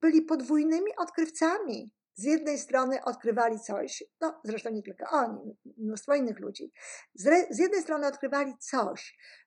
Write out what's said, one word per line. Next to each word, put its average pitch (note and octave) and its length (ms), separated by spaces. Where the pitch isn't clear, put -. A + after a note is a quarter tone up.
byli D#4+ 200
podwójnymi D#4+ 760
odkrywcami. E4 960
Z F#3+ 80
jednej D4 340
strony C4 460
odkrywali A#3 560
coś, - 440
no D#4+ 220
zresztą A3 260
nie G#3+ 140
tylko - 280
oni, A3 460
mnóstwo G#3+ 380
innych A#3 240
ludzi. G3+ 320
Z G3 140
re-, E4+ 220
z A#3 100
jednej F#4+ 220
strony D4 260
odkrywali C#4 500
coś, - 600